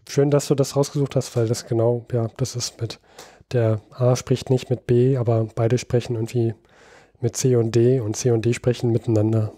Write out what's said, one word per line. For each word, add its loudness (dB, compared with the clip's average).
schön, 2
dass 2
du 2
das -2
rausgesucht -2
hast, -4
weil 0
das -4
genau, 0
ja, 0
das -4
ist -8
mit -8
der 2
A 2
spricht -4
nicht -2
mit -6
B, 4
aber 0
beide 2
sprechen -4
irgendwie -2
mit -4
C 2
und 2
D 4
und -4
C 0
und 0
D 2
sprechen -2
miteinander. 0